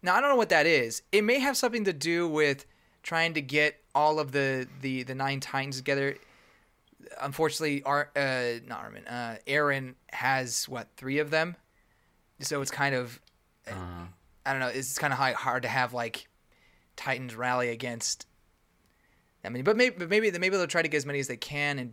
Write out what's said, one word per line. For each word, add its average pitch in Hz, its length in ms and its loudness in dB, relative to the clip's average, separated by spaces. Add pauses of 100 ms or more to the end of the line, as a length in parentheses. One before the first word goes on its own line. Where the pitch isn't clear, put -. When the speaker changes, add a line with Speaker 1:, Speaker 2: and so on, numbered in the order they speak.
Speaker 1:
Now, 180 140 4
I 233 60 6
don't 285 80 4
know 277 60 6
what 233 140 4
that 160 160 6
is. 131 360 4 (100)
It 208 120 6
may 240 160 4
have 262 180 0
something 233 280 0
to 190 80 2
do 170 340 0
with 151 380 2 (380)
trying 165 300 0
to 156 80 -2
get 147 400 2 (140)
all 151 240 4
of 139 120 -2
the, 135 360 0 (140)
the, 131 220 -4
the 127 120 -6
Nine 135 260 -2
Titans 135 360 -4
together. 139 380 0 (1040)
Unfortunately, 147 640 -2
Ar-, 143 320 0
uh, 127 520 0
not 107 160 -8
Armin, - 240 -14
uh, 117 300 -8 (100)
Eren 139 480 0 (160)
has, 131 580 -2
what, 117 260 -10
three 135 240 -2
of 147 120 0
them? 160 240 0 (840)
So 143 220 -4
it's 135 100 -4
kind 139 240 0
of, 123 240 -4 (480)
Speaker 2:
Uh-huh. 90 380 -10 (400)
Speaker 1:
I 135 60 -2
don't 135 100 -2
know, 127 60 0
it's 131 300 -6
kinda 143 200 0
hi-, 131 160 2
hard 127 300 -2
to 123 60 -2
have, 123 240 0
like, 117 340 -6 (680)
Titans 127 400 -4
rally 123 340 0
against 117 560 -6 (1160)
that 98 80 -8
many. 123 120 -6
But 208 120 4
may-, 247 140 4
but 180 200 -8
maybe, 208 220 2
maybe 185 240 0
they'll 180 120 0
try 165 140 0
to 160 60 2
get 151 100 0
as 135 80 -2
many 143 140 -2
as 135 80 -4
they 120 100 -8
can 143 400 -4 (160)